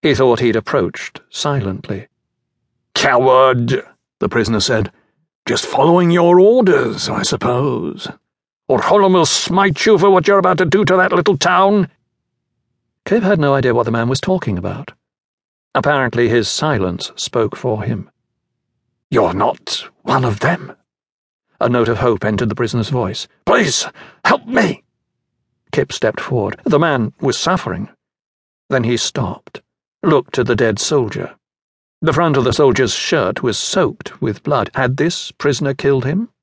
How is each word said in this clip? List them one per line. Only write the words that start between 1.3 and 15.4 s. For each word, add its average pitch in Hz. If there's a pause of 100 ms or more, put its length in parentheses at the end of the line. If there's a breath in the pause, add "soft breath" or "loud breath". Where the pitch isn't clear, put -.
silently. 107 (880)
"Coward," 127 (340)
the 104
prisoner 110
said. 110 (560)
"Just -
following 170
your 175
orders, 185
I 110
suppose. 123 (600)
Orholm 190
will 175
smite 185
you 214
for 180
what 185
you're 202
about 180
to 143
do 196
to 180
that 185
little 175
town." 185 (1160)
Kip 220
had 185
no 143
idea 127
what 117
the 110
man 117
was 135
talking 170
about. 101 (840)